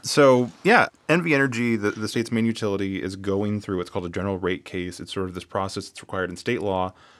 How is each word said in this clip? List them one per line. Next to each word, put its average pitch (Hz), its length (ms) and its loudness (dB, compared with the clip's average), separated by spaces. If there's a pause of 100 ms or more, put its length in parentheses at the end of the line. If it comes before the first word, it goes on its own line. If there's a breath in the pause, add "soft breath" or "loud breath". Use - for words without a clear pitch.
so, 127 480 6 (120)
yeah, 196 260 6 (200)
N 170 140 4
V 165 100 0
Energy, 120 440 2
the, 104 160 0
the 107 140 -6
state's 117 240 -2
main 113 140 2
utility, 98 580 -2
is 95 140 -6
going 101 460 -2
through 95 160 -2
what's 87 100 -4
called 95 160 -4
a 87 60 -8
general 95 260 -2
rate 90 300 -2
case. 90 340 -6
It's - 140 -12
sort 92 160 -4
of 90 40 -12
this 87 100 -10
process 98 440 -6
that's - 140 -18
required 92 260 -4
in 90 80 -10
state 120 240 -4
law 95 320 -2 (280 loud breath)